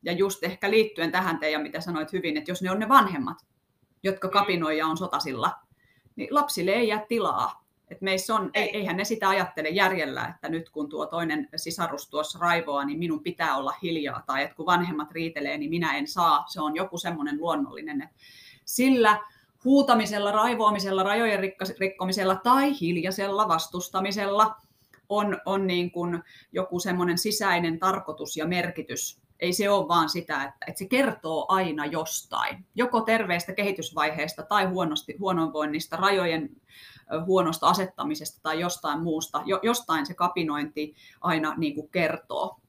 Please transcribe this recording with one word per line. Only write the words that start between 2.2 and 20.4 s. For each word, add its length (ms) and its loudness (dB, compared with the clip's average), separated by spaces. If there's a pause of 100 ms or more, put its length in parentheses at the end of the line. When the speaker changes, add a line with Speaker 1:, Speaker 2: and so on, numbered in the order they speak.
Speaker 1:
että 140 -6
jos 120 -4
ne 80 -2
on 80 0
ne 100 -2
vanhemmat, 480 4 (640)
jotka 260 -2
Speaker 2:
Mm. 40 -4
Speaker 1:
kapinoi 460 2
ja 80 0
on 100 0
sotasilla, 560 -2 (640)
niin 140 -8
lapsille 400 2
ei 180 4
jää 200 -2
tilaa. 560 -2 (240)
Et 120 -16
meissä 340 0
on, 200 0
ei, 80 2
Speaker 2:
Ei. 140 -2
Speaker 1:
eihän 200 -2
ne 80 -2
sitä 240 0
ajattele 400 0
järjellä, 680 0
että 140 -10
nyt 220 -6
kun 180 -6
tuo 180 -6
toinen 500 -4
sisarus 540 -6
tuossa 280 -4
raivoaa, 460 0
niin 140 -4
minun 240 -2
pitää 340 -2
olla 260 -2
hiljaa. 440 -4
Tai 160 -2
että 140 -6
kun 100 -6
vanhemmat 460 2
riitelee, 460 -4
niin 120 -4
minä 260 0
en 100 -2
saa. 420 2
Se 120 -8
on 160 -2
joku 220 -4
semmoinen 400 -4
luonnollinen. 640 -4
Et 80 -14 (540)
sillä 560 6 (440)
huutamisella, 680 4
raivoamisella, 680 2